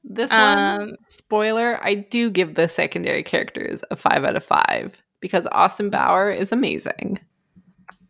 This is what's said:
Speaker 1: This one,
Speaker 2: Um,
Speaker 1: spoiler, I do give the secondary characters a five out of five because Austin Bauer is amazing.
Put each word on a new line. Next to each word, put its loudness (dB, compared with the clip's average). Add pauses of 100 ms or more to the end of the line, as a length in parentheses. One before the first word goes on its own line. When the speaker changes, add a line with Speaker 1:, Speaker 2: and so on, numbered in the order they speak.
Speaker 1:
This -6
one, 4 (240)
Speaker 2:
Um, -10 (160)
Speaker 1:
spoiler, -2
I 0
do 0
give 0
the 4
secondary -2
characters -4
a -6
five 2
out 0
of -4
five 2 (180)
because -2
Austin 2
Bauer 2
is -4
amazing. -4 (880)